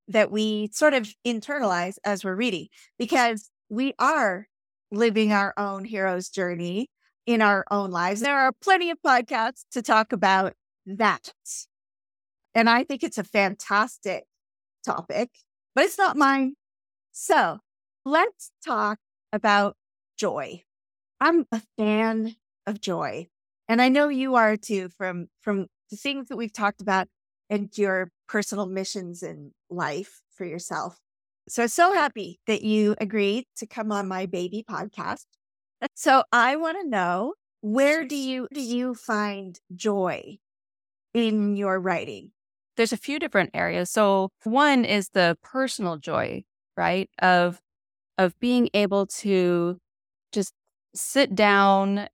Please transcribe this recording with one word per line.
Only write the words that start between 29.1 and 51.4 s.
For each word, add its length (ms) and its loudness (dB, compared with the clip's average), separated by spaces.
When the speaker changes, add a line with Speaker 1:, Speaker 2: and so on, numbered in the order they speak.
Speaker 1:
in 300 -14
life 640 -8
for 140 -14
yourself. 540 -10
So 140 -2
I'm 60 2
so 240 4
happy 560 -2
that 140 -2
you 360 2
agreed 460 -2
to 80 -12
come 260 -6
on 160 -2
my 180 -6
baby 420 -8
podcast. 580 -10
<laughs> 140 -4
So 380 4
I 240 4
wanna 280 -4
know, 500 -2
where 420 2
do 100 -8
Speaker 2:
Jeez. 100 -4
Speaker 1:
you, 280 -6
do 80 -6
you 340 -4
find 640 -6
joy 640 -2
in 420 2
your 240 -2
writing? 520 -4
Speaker 2:
There's 160 2
a 40 -2
few 220 -8
different 360 0
areas. 360 -2
So 400 2
one 400 4
is 260 0
the 320 4
personal 560 -4
joy, 460 -4
right? 340 -2
Of, 400 4
of 220 2
being 340 4
able 320 2
to 720 0
just 200 -4
sit 400 0
down 800 4